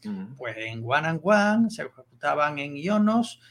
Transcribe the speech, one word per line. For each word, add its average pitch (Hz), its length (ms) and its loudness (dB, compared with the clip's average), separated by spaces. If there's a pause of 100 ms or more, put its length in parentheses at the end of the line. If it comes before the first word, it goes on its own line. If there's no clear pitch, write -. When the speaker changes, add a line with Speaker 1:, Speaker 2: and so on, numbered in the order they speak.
Speaker 1:
Ujú. 190 320 -10
Speaker 2:
pues, 120 200 -8
en 113 280 -8
One 147 240 2
and 160 120 -2
One, 208 480 4
se - 120 -8
ejecutaban 147 800 -2
en 143 180 -8
Ionos, 214 720 2